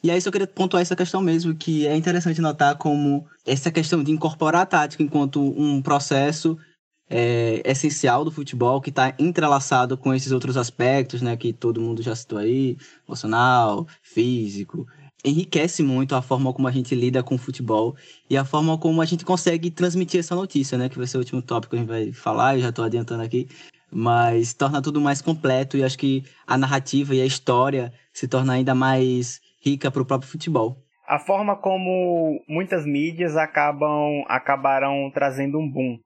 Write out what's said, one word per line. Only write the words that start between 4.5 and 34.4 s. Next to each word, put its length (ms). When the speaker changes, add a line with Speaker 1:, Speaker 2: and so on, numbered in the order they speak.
Speaker 1:
a 20
tática 380
enquanto 380
um 400
processo, 760
é, 560
essencial 640
do 60
futebol, 500
que 100
tá 280
entrelaçado 760
com 180
esses 180
outros 260
aspectos, 640
né, 160
que 160
todo 260
mundo 220
já 140
citou 240
aí, 380
emocional, 800
físico, 840
enriquece 600
muito 320
a 60
forma 300
como 160
a 40
gente 240
lida 260
com 140
o 20
futebol 580
e 80
a 80
forma 360
como 220
a 40
gente 180
consegue 460
transmitir 500
essa 160
notícia, 420
né, 120
que 80
vai 80
ser 120
o 20
último 240
tópico 280
que 60
a 20
gente 100
vai 220
falar, 460
eu 60
já 80
tô 100
adiantando 400
aqui, 260
mas 600
torna 280
tudo 200
mais 200
completo 560
e 60
acho 160
que 240
a 100
narrativa 560
e 80
a 40
história 680
se 140
torna 260
ainda 200
mais 680
rica 280
pro 140
próprio 260
futebol. 460
Speaker 2:
A 140
forma 380
como 880
muitas 380
mídias 500
acabam, 920
acabaram 840